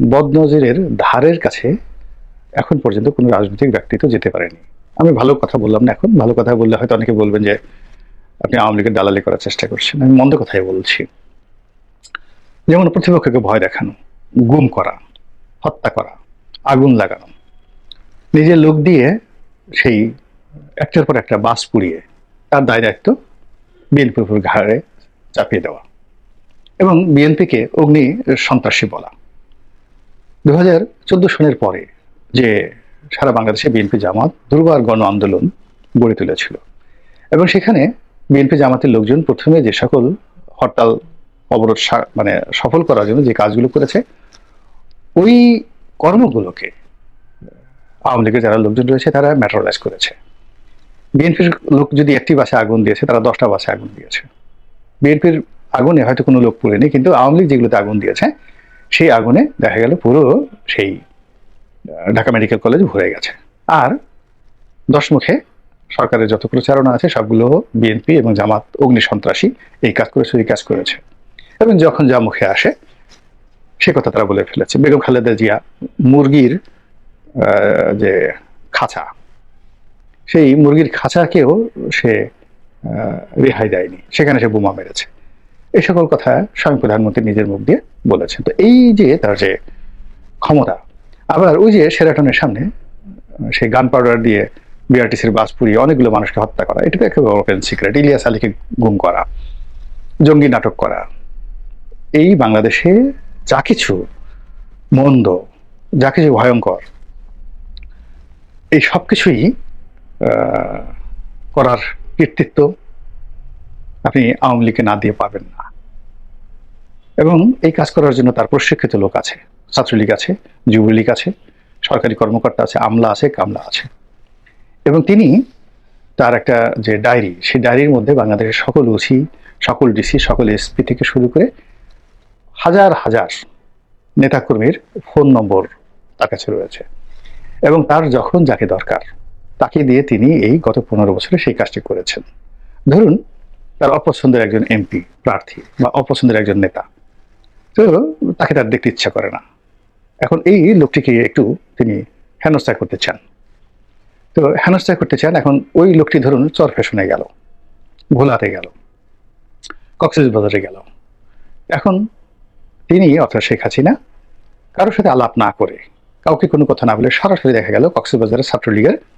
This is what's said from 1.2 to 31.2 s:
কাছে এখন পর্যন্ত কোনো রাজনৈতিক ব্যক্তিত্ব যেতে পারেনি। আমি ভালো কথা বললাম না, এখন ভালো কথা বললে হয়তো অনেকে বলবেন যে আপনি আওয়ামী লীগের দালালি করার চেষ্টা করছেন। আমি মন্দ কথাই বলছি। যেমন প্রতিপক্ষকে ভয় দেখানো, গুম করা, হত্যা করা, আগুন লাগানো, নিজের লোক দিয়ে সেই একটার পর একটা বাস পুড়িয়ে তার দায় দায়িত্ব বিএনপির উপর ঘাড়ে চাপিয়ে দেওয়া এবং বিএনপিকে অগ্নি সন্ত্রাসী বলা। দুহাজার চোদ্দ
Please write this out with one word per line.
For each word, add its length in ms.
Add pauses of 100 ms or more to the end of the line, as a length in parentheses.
কাছে 360 (760)
এখন 280
পর্যন্ত 280
কোনো 220
রাজনৈতিক 420
ব্যক্তিত্ব 380
যেতে 200
পারেনি। 280 (380)
আমি 160
ভালো 240
কথা 220
বললাম 260
না, 80
এখন 260
ভালো 160
কথা 220
বললে 200
হয়তো 200
অনেকে 160
বলবেন 320
যে 140 (840)
আপনি 140
আওয়ামী 200
লীগের 160
দালালি 280
করার 160
চেষ্টা 300
করছেন। 340
আমি 100
মন্দ 260
কথাই 240
বলছি। 440 (1600)
যেমন 220
প্রতিপক্ষকে 480
ভয় 220
দেখানো, 320 (500)
গুম 260
করা, 320 (640)
হত্যা 240
করা, 260 (480)
আগুন 320
লাগানো, 320 (1040)
নিজের 240
লোক 180
দিয়ে 420 (560)
সেই 380 (680)
একটার 280
পর 100
একটা 220
বাস 300
পুড়িয়ে 340 (480)
তার 160
দায় 160
দায়িত্ব 340 (760)
বিএনপির 320
উপর 160
ঘাড়ে 400 (540)
চাপিয়ে 280
দেওয়া 180 (1000)
এবং 360
বিএনপিকে 580
অগ্নি 480 (160)
সন্ত্রাসী 520
বলা। 200 (1400)
দুহাজার 340 (240)
চোদ্দ 220